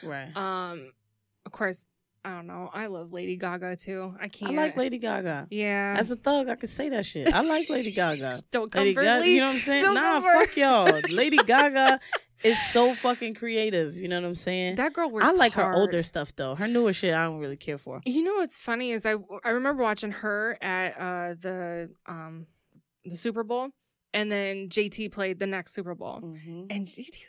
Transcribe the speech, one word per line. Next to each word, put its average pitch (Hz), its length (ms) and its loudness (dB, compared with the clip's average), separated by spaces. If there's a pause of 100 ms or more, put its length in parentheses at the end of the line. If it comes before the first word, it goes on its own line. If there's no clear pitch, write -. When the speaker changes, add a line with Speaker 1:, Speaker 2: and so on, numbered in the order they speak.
Speaker 1:
Right. 143 320 -10
Speaker 2:
Um, 180 580 -6 (520)
of - 80 -18
course, 190 320 -4 (400)
I 196 120 -10
don't 170 100 -14
know. 180 260 -12
I 214 140 -8
love 170 260 -10
Lady 185 240 -8
Gaga 180 400 -6
too. 190 420 -10
I - 60 -8
Speaker 1:
I 208 40 -10
Speaker 2:
can't. 208 260 -6
Speaker 1:
like 311 220 0
Lady 254 220 -2
Gaga. 190 520 -4
Speaker 2:
Yeah. 202 480 -2
Speaker 1:
As 226 120 0
a 247 60 -4
thug, 277 320 2
I 233 80 -2
can 233 120 -10
say 294 200 -6
that 226 160 -2
shit. 156 280 0
I 202 100 4
like 320 260 0
Lady 254 240 -2
Gaga. 147 540 -2
Speaker 2:
<laughs> - 40 -20
Don't 226 220 -2
come 190 120 0
Speaker 1:
Lady 196 100 4
Speaker 2:
for - 80 2
Speaker 1:
Gaga, 247 240 6
Speaker 2:
me. 359 80 8
Speaker 1:
you 359 60 8
know 269 80 4
what 269 60 0
I'm 262 40 0
saying? 285 240 2
Speaker 2:
Don't 392 120 6
Speaker 1:
Nah, 262 80 4
Speaker 2:
come 320 200 4
for 359 100 4 (140)
Speaker 1:
fuck - 100 -6
y'all. 208 480 6
Speaker 2:
<laughs> 160 60 -2
Speaker 1:
Lady 269 280 2
Gaga 262 640 6 (440)
is 226 140 6 (140)
so 240 220 6
fucking 240 400 -2
creative. 214 600 0
You 180 120 -6
know 180 120 0
what 180 80 -4
I'm 175 60 -4
saying? 180 420 -2
Speaker 2:
That 285 160 0
girl 330 180 -2
works 214 160 2
Speaker 1:
I 330 60 6
like 277 200 6
Speaker 2:
hard. 185 220 2
Speaker 1:
her 180 60 6
older 175 220 2
stuff 156 340 -6
though. 135 180 -4
Her 202 140 -4
newer 240 240 2
shit, 180 220 0
I 160 100 2
don't 160 140 -4
really 143 180 -6
care 143 220 -8
for. 131 260 -12
Speaker 2:
You 262 200 0
know 392 100 0
what's 370 240 -2
funny 240 340 -4
is 220 140 -4
I, 214 80 2 (300)
I 233 60 0
remember 262 320 0
watching 214 300 -2
her 214 480 -4
at, 185 380 -4
uh, 175 420 -6
the, 175 500 -8 (160)
um, 165 400 -14 (580)
the 175 120 -12
Super 226 280 -6
Bowl, 247 260 -4 (440)
and 208 160 0
then 196 400 -4
J 208 180 0
T 208 200 -8
played 190 320 -4
the 196 60 -2
next 190 260 -6
Super 180 220 -8
Bowl, - 260 -10
Speaker 1:
Mm-hmm. 165 500 -14
Speaker 2:
and 202 160 -6
J - 180 -16
T - 240 -20